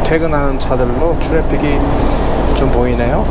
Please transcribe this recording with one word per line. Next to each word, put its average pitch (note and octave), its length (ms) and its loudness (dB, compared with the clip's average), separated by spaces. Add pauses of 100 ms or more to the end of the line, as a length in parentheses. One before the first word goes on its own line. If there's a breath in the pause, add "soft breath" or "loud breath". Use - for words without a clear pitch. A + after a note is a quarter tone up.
퇴근하는 D3+ 560 0
차들로 B2 600 0
트래픽이 C#3+ 600 0 (720 loud breath)
좀 C#3 160 2
보이네요. A#2+ 600 0